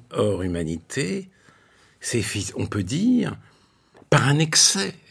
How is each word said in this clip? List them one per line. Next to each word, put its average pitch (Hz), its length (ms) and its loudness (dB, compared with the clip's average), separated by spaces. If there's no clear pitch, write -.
hors 101 300 0
humanité, 92 880 -4
c'est 117 220 -2
fi-, 101 340 -6
on 104 100 -4
peut 104 160 -4
dire, 202 540 0
par 127 180 4
un 143 120 4
excès 170 560 2